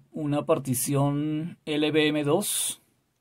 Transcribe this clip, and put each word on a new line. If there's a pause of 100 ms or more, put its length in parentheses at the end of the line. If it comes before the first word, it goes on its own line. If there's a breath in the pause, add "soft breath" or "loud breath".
(120)
una
partición
L
V
M
dos, (400)